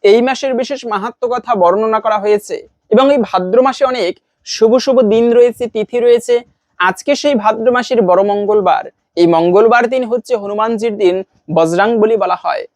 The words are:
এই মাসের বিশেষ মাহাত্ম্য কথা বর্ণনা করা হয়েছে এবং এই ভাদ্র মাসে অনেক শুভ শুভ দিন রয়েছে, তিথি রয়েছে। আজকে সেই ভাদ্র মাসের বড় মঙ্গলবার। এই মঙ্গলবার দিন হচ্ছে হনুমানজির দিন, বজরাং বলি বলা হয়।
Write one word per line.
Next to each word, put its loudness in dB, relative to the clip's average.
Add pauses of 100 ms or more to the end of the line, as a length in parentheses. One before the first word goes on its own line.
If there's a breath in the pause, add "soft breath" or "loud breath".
এই 4
মাসের -4
বিশেষ -6
মাহাত্ম্য -6
কথা -4
বর্ণনা 0
করা -2
হয়েছে -4 (220)
এবং 4
এই 2
ভাদ্র 0
মাসে 0
অনেক -4 (260)
শুভ 0
শুভ 2
দিন 2
রয়েছে, 2
তিথি -6
রয়েছে। 2 (380)
আজকে -2
সেই -2
ভাদ্র 0
মাসের 0
বড় 2
মঙ্গলবার। 0 (320)
এই 4
মঙ্গলবার 2
দিন -4
হচ্ছে -4
হনুমানজির -4
দিন, 0 (320)
বজরাং 0
বলি 2
বলা -2
হয়। -8